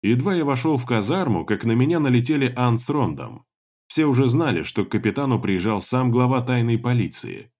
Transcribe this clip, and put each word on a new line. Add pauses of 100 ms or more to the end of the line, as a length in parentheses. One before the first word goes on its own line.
Едва
я
вошёл
в
казарму,
как
на
меня
налетели
Ан
с
Рондом. (480)
Все
уже
знали,
что
к
капитану
приезжал
сам
глава
тайной
полиции.